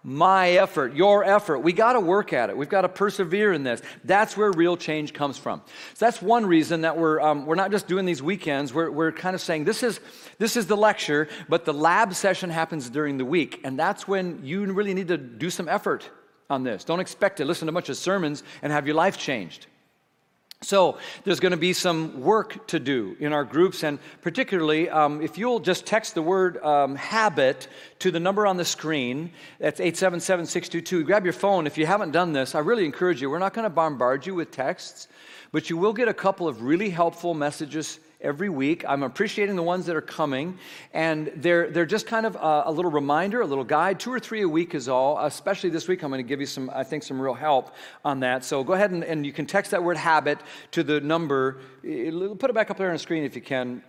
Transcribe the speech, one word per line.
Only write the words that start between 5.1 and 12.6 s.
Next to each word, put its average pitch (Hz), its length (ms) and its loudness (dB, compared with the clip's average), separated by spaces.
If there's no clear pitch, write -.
comes 139 240 -4
from. 98 240 -6
So - 140 2
that's 233 160 2
one 220 240 2
reason 160 360 4
that 160 140 0
we're, 156 240 2
um, 147 240 2
we're 160 120 0
not 196 140 0
just 202 160 -2
doing 185 200 0
these 156 160 -2
weekends. 143 500 -2
We're, 156 180 0
we're 160 220 0
kind 185 220 -4
of - 80 -6
saying, 156 220 -2
"This 214 180 0
is, 226 180 -2
this 226 180 0
is 196 120 0
the 208 80 4
lecture, 156 520 2
but 165 160 2
the 151 80 0
lab 175 400 4
session 185 340 0
happens 160 400 -4